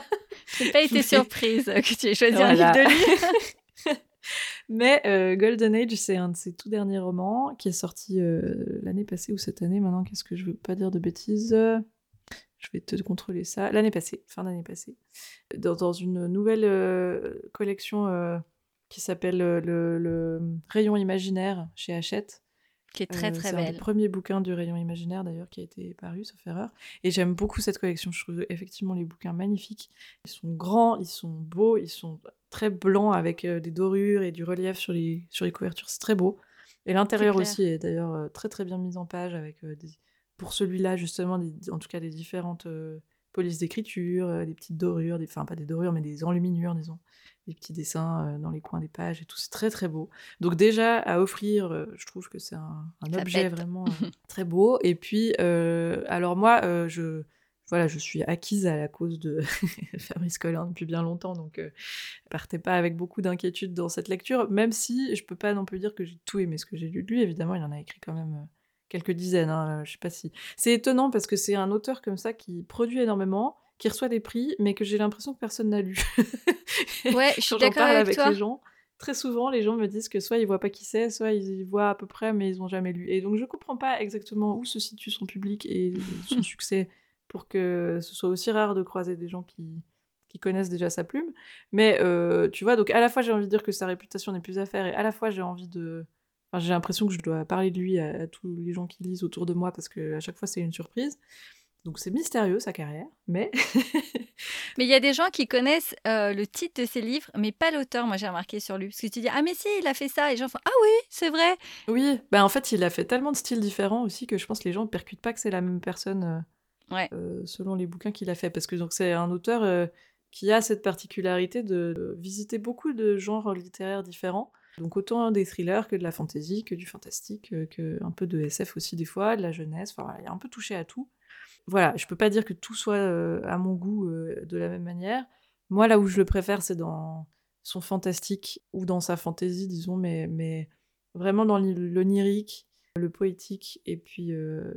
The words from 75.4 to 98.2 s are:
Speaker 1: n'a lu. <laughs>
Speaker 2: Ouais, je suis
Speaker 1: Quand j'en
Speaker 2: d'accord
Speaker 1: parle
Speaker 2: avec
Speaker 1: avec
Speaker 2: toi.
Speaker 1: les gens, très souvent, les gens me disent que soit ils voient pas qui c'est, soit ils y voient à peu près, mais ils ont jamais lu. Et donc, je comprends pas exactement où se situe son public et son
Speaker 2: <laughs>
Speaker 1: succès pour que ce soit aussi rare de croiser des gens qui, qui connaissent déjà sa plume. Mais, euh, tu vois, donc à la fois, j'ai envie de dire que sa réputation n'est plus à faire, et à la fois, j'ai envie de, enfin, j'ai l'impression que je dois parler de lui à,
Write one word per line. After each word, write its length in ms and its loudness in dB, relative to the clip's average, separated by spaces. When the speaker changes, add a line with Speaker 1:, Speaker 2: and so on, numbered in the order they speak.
Speaker 1:
n'a 120 2
lu. 160 -4
<laughs> 100 6
Speaker 2:
Ouais, 240 6
je 40 0
suis 140 0
Speaker 1:
Quand 40 2
j'en 80 8
Speaker 2:
d'accord 160 4
Speaker 1:
parle 140 8
Speaker 2:
avec 100 6
Speaker 1:
avec 80 4
Speaker 2:
toi. 140 6
Speaker 1:
les 60 4
gens, 260 -2
très 160 -6
souvent, 360 0
les 140 2
gens 120 4
me 120 0
disent 220 -6
que 100 -2
soit 180 0
ils 80 4
voient 140 2
pas 100 -2
qui 160 -16
c'est, 240 2
soit 240 0
ils 280 -2
y 20 -6
voient 260 4
à 60 2
peu 100 -12
près, 280 -2
mais 160 2
ils 120 -4
ont 60 -6
jamais 260 -2
lu. 160 -6
Et 120 2
donc, 160 0
je 80 0
comprends 320 -8
pas 240 0
exactement 560 -2
où 80 -6
se 140 -6
situe 320 -8
son 140 -6
public 400 -6
et 280 -2
son 140 0
Speaker 2:
<laughs> 20 4
Speaker 1:
succès 460 -2
pour 200 -14
que 540 0
ce 140 -12
soit 140 0
aussi 220 0
rare 240 2
de 80 2
croiser 320 -4
des 120 -10
gens 160 -8
qui, 220 -16
qui 100 -18
connaissent 300 0
déjà 200 0
sa 140 -4
plume. 280 -4
Mais, 300 8
euh, 480 4
tu 140 -10
vois, 120 6
donc 140 4
à 100 6
la 100 8
fois, 120 0
j'ai 100 2
envie 140 2
de 40 -6
dire 140 2
que 80 -2
sa 140 -2
réputation 460 -6
n'est 100 -4
plus 180 -6
à 60 -2
faire, 200 -4
et 80 -2
à 100 -2
la 80 0
fois, 180 -2
j'ai 120 -4
envie 260 -8
de, 380 -10
enfin, 120 -2
j'ai 60 0
l'impression 380 2
que 60 0
je 60 -4
dois 260 -2
parler 260 2
de 80 -4
lui 200 2
à, 220 -4